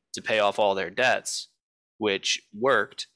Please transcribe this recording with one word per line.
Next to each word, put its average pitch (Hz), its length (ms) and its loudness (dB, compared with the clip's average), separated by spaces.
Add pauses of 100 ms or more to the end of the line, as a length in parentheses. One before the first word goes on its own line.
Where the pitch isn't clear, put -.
(140)
to 92 80 -8
pay 110 180 0
off 104 180 2
all 101 160 4
their 95 160 -4
debts, 113 600 -2 (480)
which 101 440 -2 (160)
worked, 113 580 0